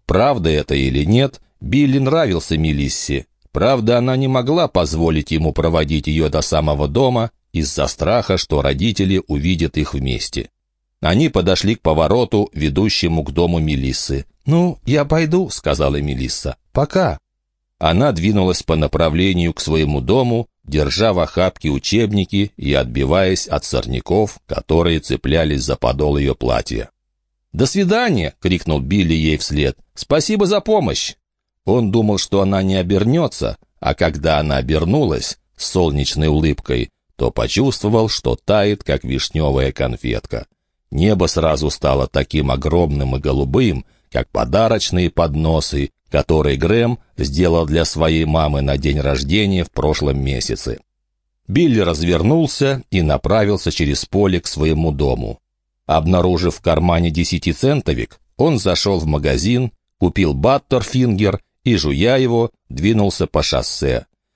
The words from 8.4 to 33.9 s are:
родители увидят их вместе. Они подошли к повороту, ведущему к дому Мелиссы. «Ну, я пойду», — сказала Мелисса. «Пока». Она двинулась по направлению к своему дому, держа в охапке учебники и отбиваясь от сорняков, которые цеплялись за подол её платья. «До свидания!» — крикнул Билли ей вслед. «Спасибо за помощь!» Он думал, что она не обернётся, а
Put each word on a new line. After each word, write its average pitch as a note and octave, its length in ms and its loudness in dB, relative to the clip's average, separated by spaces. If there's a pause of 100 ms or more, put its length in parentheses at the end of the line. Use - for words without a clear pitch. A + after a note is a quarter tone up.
родители F#2 680 0
увидят D#2+ 520 -2
их D2+ 160 -4
вместе. C2 560 -6 (500)
Они G2+ 280 2
подошли F#2+ 460 0
к - 60 -12
повороту, F#2 720 0
ведущему D#2+ 720 -2
к C#2 100 -8
дому E2+ 260 2
Мелиссы. C#2 680 -2 (180)
«Ну, E3+ 400 0
я C#3+ 200 0
пойду», — D#3 460 0
сказала C#2+ 500 -2
Мелисса. C2 560 -4 (160)
«Пока». C#3+ 460 0 (600)
Она F2+ 340 2
двинулась F#2 500 2
по D#2+ 140 0
направлению E2 760 0
к - 80 -10
своему D2+ 400 0
дому, A#2 480 0 (160)
держа D2+ 480 0
в F2+ 60 0
охапке E2+ 500 -2
учебники G2+ 880 0
и C#2 160 -2
отбиваясь C#2 720 0
от - 180 -4
сорняков, C2 800 -2
которые E2 540 0
цеплялись D2 600 -2
за C2 140 -4
подол C#2+ 400 0
её C#2 180 0
платья. A#1 560 -4 (640)
«До B2 120 2
свидания!» — F#3 760 0
крикнул E2+ 400 0
Билли D#2+ 340 2
ей D#2 240 2
вслед. D2 400 -2 (160)
«Спасибо G3 520 0
за G3 140 2
помощь!» F#3 540 -2 (520)
Он A2 240 2
думал, G#2+ 280 2
что G2 220 0
она G2 220 2
не F#2+ 140 2
обернётся, G2 800 0 (240)
а C#2+ 140 -2